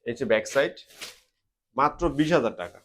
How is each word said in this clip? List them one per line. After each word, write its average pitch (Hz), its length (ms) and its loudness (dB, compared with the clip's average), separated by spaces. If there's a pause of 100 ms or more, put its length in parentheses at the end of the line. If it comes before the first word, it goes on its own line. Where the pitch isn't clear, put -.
এই 120 60 -6
হচ্ছে 120 140 -6
ব্যাক 110 220 2
সাইড। 139 260 0 (1040)
মাত্র 147 320 2
বিশ 151 240 0
হাজার 117 240 2
টাকা। 87 280 -12